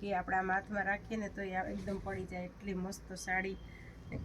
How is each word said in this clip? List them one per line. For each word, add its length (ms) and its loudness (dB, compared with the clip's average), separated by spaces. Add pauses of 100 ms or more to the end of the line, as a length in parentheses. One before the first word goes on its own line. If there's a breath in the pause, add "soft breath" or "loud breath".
ગઈ. 140 0
આપણે 220 4
આમ 160 4
હાથમાં 340 2
રાખીએ 320 0
ને 160 0
તો 60 -2
એ 180 0
એકદમ 460 0
પડી 260 -2
જાય, 180 -4
એટલી 240 -4
મસ્ત 480 -2
સાડી. 340 2 (540 loud breath)
ને 140 -2